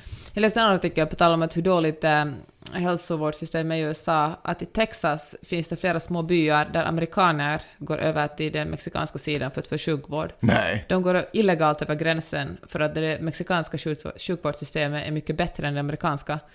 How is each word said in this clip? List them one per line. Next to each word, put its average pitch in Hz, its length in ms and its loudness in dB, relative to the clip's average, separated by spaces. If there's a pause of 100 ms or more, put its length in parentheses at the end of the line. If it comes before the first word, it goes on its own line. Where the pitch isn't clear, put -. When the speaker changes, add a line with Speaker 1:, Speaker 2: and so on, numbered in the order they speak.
(340)
Speaker 1:
Jag 208 80 0
läste 214 180 4
en 226 60 6
annan 196 100 6
artikel 165 300 0
på 156 100 -8
tal 170 160 6
om 165 100 2
att 160 140 -2
hur 170 60 0
dåligt, 165 420 2
eh, 151 200 4 (480)
hälsovårdssystemet 160 1000 -2
är 160 40 0
i - 20 0
U 151 100 0
S - 180 -4
A, 156 220 4 (120)
att 170 200 -4
i 170 40 -8
Texas 175 760 -2
finns 170 260 -4
det 170 80 -4
flera 165 240 0
små 170 220 -4
byar 156 500 4
där 165 120 2
amerikaner 165 760 2 (180)
går 156 200 -4
över 151 300 2
till 156 240 -4
den 156 160 -2
mexikanska 156 500 -6
sidan 143 320 -2
för - 100 -6
att - 60 -10
få 156 120 -4
sjukvård. 156 600 -4
Speaker 2:
Nej. 202 480 2
Speaker 1:
De 185 140 2
går 180 300 2
illegalt 160 500 4
över 151 120 -2
gränsen 160 640 -2 (100)
för 165 140 -6
att 151 140 0
det 156 260 0
mexikanska 160 580 -2
sjuk-, - 480 -6
sjukvårdssystemet 147 800 -2
är - 40 -4
mycket 156 260 -4
bättre 165 320 -2
än 143 60 -2
det 143 60 -2
amerikanska. 147 580 -2 (160)